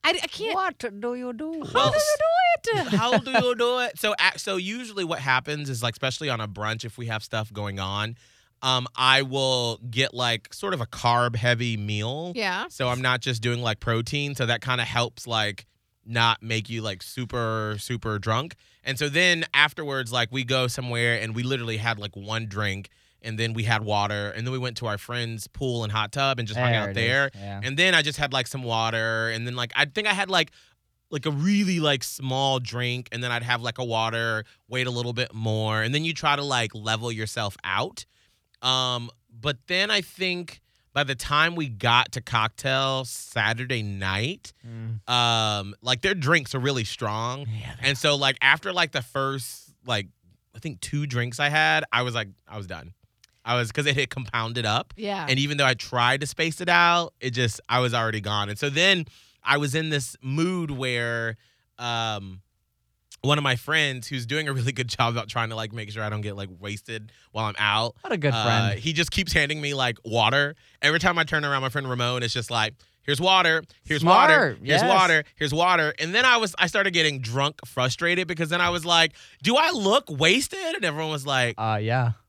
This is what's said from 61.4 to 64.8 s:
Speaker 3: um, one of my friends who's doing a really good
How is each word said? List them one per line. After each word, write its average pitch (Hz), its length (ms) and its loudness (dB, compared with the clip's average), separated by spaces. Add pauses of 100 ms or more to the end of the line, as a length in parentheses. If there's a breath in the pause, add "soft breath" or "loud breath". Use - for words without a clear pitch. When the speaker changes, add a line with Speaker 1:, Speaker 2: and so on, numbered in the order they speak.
Speaker 3:
um, 110 640 -6 (800)
one 143 180 2
of 147 40 -4
my 131 120 2
friends 139 520 0
who's 127 180 -6
doing 147 220 -4
a 139 60 -4
really 131 180 0
good 123 160 -4